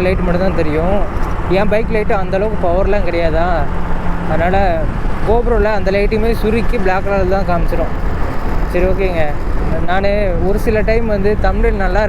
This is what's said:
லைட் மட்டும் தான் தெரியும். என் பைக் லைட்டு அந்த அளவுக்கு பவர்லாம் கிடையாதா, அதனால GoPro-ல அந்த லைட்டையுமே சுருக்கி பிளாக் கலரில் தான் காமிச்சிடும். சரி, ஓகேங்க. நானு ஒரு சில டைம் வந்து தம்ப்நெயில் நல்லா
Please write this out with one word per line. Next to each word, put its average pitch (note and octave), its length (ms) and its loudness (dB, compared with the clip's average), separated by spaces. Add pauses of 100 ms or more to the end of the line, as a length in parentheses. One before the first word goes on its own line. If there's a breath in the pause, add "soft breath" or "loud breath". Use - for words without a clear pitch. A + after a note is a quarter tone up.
லைட் F3 200 0
மட்டும் F3 180 0
தான் F3 160 0
தெரியும். D#3+ 380 0 (600)
என் G#3 140 0
பைக் G#3+ 240 0
லைட்டு G#3+ 240 0
அந்த F#3+ 180 -2
அளவுக்கு G#3+ 280 -2
பவர்லாம் F#3+ 420 0
கிடையாதா, E3+ 400 0 (800)
அதனால E3 320 0 (680)
GoPro-ல A3 500 2
அந்த F#3+ 180 0
லைட்டையுமே G#3+ 340 0 (120)
சுருக்கி A3 420 0
பிளாக் F#3+ 220 0
கலரில் F#3+ 300 0
தான் F#3 140 0
காமிச்சிடும். D#3+ 420 0 (800)
சரி, F3 200 2
ஓகேங்க. F3+ 320 0 (680)
நானு G3 220 2 (360)
ஒரு G#3 180 2
சில G#3+ 140 2 (100)
டைம் A3+ 240 2
வந்து G3+ 180 2 (140)
தம்ப்நெயில் G#3 380 0
நல்லா F#3 240 0